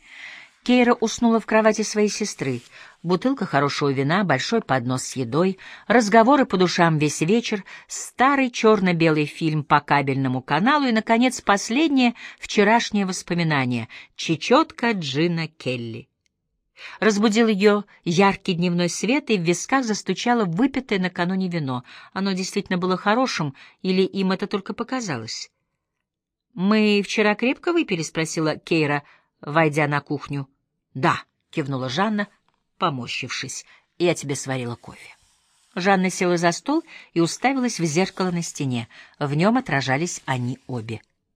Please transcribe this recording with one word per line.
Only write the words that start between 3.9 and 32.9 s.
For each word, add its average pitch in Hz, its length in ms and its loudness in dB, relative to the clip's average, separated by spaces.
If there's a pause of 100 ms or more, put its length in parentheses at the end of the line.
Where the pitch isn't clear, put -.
большой 170 360 0
поднос 127 420 -2
с - 120 -12
едой, 139 440 0 (280)
разговоры 233 580 6
по 196 120 -2
душам 170 400 2
весь 147 240 0
вечер, 208 420 0 (240)
старый 262 600 0
чёрно-белый 175 760 4
фильм 156 380 -2
по 147 160 4
кабельному 135 600 0
каналу 262 460 0
и, 240 40 0
наконец, 226 480 2
последнее 247 760 2 (220)
вчерашнее 208 680 2
воспоминание — 151 840 -2 (300)
чечётка 233 760 0
Джина 165 560 -2
Келли. 120 640 -10 (920)
Разбудил 220 480 4
её 208 360 4 (200)
яркий 190 500 2
дневной 175 360 0
свет, 262 400 -2
и 220 80 2
в 175 40 -4
висках 175 440 0
застучало 220 580 -2
выпитое 214 560 -2
накануне 180 480 -2
вино. 139 380 -6 (260)
Оно 196 220 -4
действительно 185 440 -4
было 180 200 0
хорошим, 208 580 -2 (280)
или 185 180 2
им 190 320 0
это 196 140 -4
только 202 260 -8
показалось? 196 760 -8 (1040)
«Мы 208 480 2
вчера 208 320 0
крепко 285 380 -2
выпили?» — 196 280 -2
спросила 156 560 -4
Кейра, 147 460 0 (380)
войдя 151 460 0
на 143 120 -2
кухню. 143 480 -8 (460)
«Да», — 135 280 0 (280)
кивнула 131 400 -4
Жанна, 202 400 -2 (480)
поморщившись, — 131 880 -6 (320)